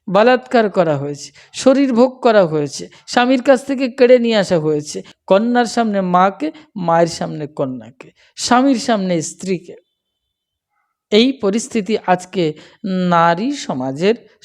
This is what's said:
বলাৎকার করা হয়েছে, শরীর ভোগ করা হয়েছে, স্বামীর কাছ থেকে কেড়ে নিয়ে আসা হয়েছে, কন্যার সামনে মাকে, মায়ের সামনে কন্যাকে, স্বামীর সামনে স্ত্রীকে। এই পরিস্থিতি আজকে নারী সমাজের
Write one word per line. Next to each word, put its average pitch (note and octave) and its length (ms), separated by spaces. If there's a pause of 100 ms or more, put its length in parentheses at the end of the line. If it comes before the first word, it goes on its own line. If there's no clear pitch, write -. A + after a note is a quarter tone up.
বলাৎকার A#3 600
করা E3 260
হয়েছে, C#3+ 320 (260)
শরীর C4+ 380
ভোগ A#3+ 180 (100)
করা G#3+ 240
হয়েছে, D3+ 400 (220)
স্বামীর B3 360
কাছ C4+ 200
থেকে C4+ 280
কেড়ে B3+ 280
নিয়ে A#3 200
আসা F#3 200
হয়েছে, D3+ 400 (280)
কন্যার A#3 420
সামনে G#3+ 400
মাকে, F#3+ 400 (300)
মায়ের E3+ 340
সামনে D#3+ 320 (100)
কন্যাকে, B2+ 540 (300)
স্বামীর B3+ 420
সামনে F#3+ 420
স্ত্রীকে। - 540 (1400)
এই A3+ 160 (120)
পরিস্থিতি G#3+ 540 (120)
আজকে F3+ 380 (640)
নারী E3+ 400 (100)
সমাজের D3 560 (300)